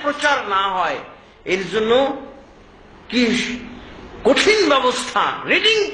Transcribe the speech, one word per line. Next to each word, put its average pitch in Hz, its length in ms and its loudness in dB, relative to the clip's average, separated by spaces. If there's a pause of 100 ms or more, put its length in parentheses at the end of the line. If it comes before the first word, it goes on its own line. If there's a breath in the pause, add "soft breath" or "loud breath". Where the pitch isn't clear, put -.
প্রচার 285 460 0
না 196 200 2
হয়, 170 300 -2 (460 loud breath)
এর 185 260 -2
জন্য 233 460 2 (920)
কি 240 180 2 (1000)
কঠিন 370 440 4
ব্যবস্থা। 247 720 0 (100)
রিডিং 392 460 2